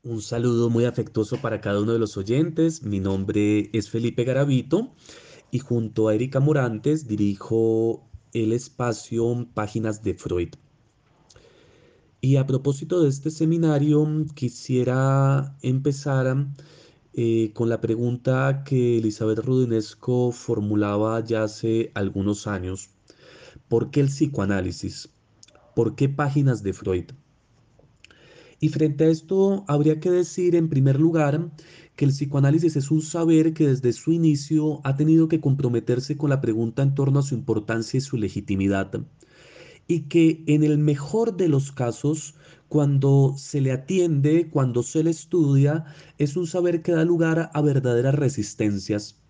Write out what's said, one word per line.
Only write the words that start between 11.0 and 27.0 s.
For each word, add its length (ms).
Y 160
a 100
propósito 560
de 80
este 200
seminario, 760
quisiera 1300
empezar, 880
eh, 420
con 140
la 120
pregunta 840
que 340
Elizabeth 420
Rudinesco 920
formulaba 880
ya 220
hace 500
algunos 520
años. 420
¿Por 220
qué 100
el 80
psicoanálisis? 1000
¿Por 180
qué 140
Páginas 540
de 100
Freud? 320